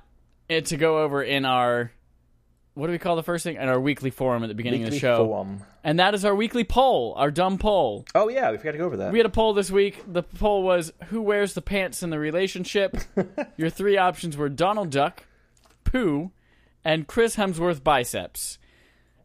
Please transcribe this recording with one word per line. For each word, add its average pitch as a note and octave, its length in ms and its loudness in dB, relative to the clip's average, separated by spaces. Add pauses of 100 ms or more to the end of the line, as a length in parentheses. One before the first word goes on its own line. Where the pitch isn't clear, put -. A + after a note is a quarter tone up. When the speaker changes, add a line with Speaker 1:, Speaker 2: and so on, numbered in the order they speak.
(500)
Speaker 1:
it D#3+ 180 -2
to D#3+ 100 -4
go D#3 260 4
over C#3 200 0
in C3+ 220 0
our, B2 460 2 (840)
what C#3+ 140 -6
do F3 40 -2
we E3+ 80 -2
call F3 160 0
the D#3+ 80 -2
first E3+ 200 -4
thing? E3 120 -6
In C3+ 140 -4
our B2+ 100 4
weekly C3+ 300 0
forum B2 340 -2
at A2+ 40 -6
the G#2+ 80 -8
beginning A#2+ 260 -2
Speaker 2:
Weekly C#3+ 160 -4
Speaker 1:
of C3 40 -6
the C3 60 2
show. A#2 180 4
Speaker 2:
forum. G2 360 -6 (240)
Speaker 1:
And D#3+ 140 2
that F#3+ 140 4
is G3+ 120 0
our G3+ 100 2
weekly A3+ 300 0
poll, G#3 500 4
our C#3+ 160 2
dumb F#3 260 0
poll. F3+ 560 0
Speaker 2:
Oh, G3+ 140 4
yeah, A#3+ 240 0
we G3 60 -2
forgot D#3 160 -6
to D3+ 40 -10
go E3+ 80 -2
over C#3 120 -4
that. F#2+ 160 -2
Speaker 1:
We A3+ 60 4
had A3+ 60 6
a G#3+ 40 -2
poll A3 240 2
this G3 180 0
week. G3+ 400 0
The E3+ 120 -2
poll G#3 400 0
was, F3 280 2 (140)
"Who A3 160 -6
wears G3+ 320 0
the F3 80 -8
pants F#3+ 420 -4
in F3 60 -4
the D#3 100 -4
relationship?" F#3 800 -2 (300)
Speaker 2:
<laughs> - 300 -10
Speaker 1:
Your D#3+ 120 -2
three G3 280 0
options F3+ 380 0
were D3 140 -2
Donald F3+ 400 0
Duck, C#3 340 -2 (640)
Pooh, F3+ 460 0 (520)
and D#3+ 240 0
Chris A3+ 300 2
Hemsworth F3 480 0
biceps. A#2+ 720 -2 (680)